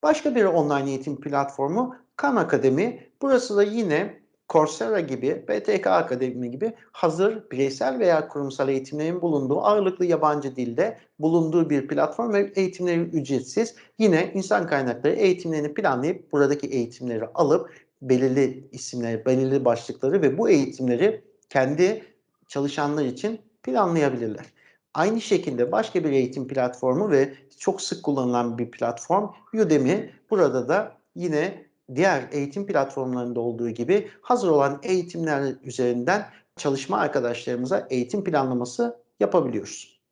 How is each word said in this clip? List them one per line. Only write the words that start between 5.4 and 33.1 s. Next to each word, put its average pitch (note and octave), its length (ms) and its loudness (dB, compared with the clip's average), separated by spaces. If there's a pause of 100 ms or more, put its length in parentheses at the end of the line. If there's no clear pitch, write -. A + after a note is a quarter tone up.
B G#3 140 -2
T G3+ 180 0
K F#3+ 100 2
Akademi B2+ 600 0
gibi G#3 240 -4 (180)
hazır F#3+ 580 -2
bireysel C#3 480 -2
veya E3 300 2
kurumsal C#3 400 -4
eğitimlerin D3+ 540 -4
bulunduğu, D3 380 0
ağırlıklı G3+ 440 2
yabancı D3+ 520 0
dilde C3+ 420 -2 (200)
bulunduğu E3 520 2
bir C#3 180 0
platform D3+ 440 -2
ve G3+ 240 0
eğitimleri F#3 440 0
ücretsiz. D3+ 760 -2 (240)
Yine F#3 360 4
insan F#3+ 320 0
kaynakları C3+ 480 0
eğitimlerini E3 600 0
planlayıp D3+ 580 -2
buradaki C#3+ 340 2
eğitimleri A#2+ 600 -6
alıp D3+ 440 2 (320)
belirli C3 720 2
isimleri, A#2 540 -6
belirli C3 380 2
başlıkları C3 580 0
ve D3 160 2
bu A3+ 100 2
eğitimleri C3 760 2 (240)
kendi D3+ 560 2 (440)
çalışanlar C#3+ 560 -2
için G#3 360 -6 (220)
planlayabilirler. D3 840 0 (500)
Aynı G#3 260 0
şekilde C3+ 520 0
başka G3+ 320 0
bir D3+ 80 0
eğitim C3 360 0
platformu C3 640 0
ve C#3 240 4 (240)
çok F#3+ 240 -2
sık - 220 -8
kullanılan A#2+ 540 0
bir A#2 120 -6
platform F3 600 -2 (240)
Udemy. E3+ 560 2 (200)
Burada C3 380 2
da G3 240 0 (220)
yine E3+ 500 -2 (300)
diğer D3+ 380 2
eğitim D3 340 -6
platformlarında C3 760 -2